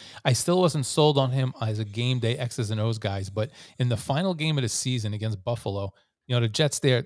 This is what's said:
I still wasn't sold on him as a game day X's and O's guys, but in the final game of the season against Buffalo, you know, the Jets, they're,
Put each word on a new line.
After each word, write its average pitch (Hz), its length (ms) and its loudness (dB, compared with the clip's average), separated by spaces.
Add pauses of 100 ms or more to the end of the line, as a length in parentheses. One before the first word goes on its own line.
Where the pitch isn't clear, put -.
(240)
I 131 80 4
still 175 280 2
wasn't 156 260 2
sold 151 300 4
on 131 140 4
him 131 220 0 (100)
as 110 160 -2
a 110 60 -2
game 120 340 -2
day 117 180 0
X's 120 340 -4
and 107 100 -2
O's 110 180 0
guys, 98 320 -4
but 107 200 -4 (280)
in 123 100 2
the 117 80 0
final 175 380 -2
game 156 240 -2
of 131 40 2
the 113 60 0
season 110 460 -2
against 107 300 -6
Buffalo, 101 480 -4 (340)
you 123 80 -2
know, 120 60 2
the 113 80 2
Jets, 147 320 0
they're, 127 260 4